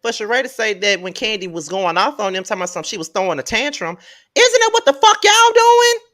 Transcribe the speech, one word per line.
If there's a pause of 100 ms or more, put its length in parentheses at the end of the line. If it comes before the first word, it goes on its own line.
for
Sheree
to
say
that
when
Kandi
was
going
off
on
them,
talking
about
something,
she
was
throwing
a
tantrum. (380)
Isn't
that
what
the
fuck
y'all
doing? (140)